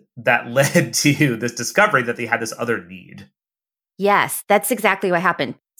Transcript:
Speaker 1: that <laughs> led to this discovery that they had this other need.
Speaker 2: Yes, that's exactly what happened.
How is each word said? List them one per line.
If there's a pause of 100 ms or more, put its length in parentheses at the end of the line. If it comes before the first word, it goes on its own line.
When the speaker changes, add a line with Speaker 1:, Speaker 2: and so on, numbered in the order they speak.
(160)
Speaker 1:
that
<laughs>
led
to
this
discovery
that
they
had
this
other
need. (680)
Speaker 2:
Yes,
that's
exactly
what
happened. (240)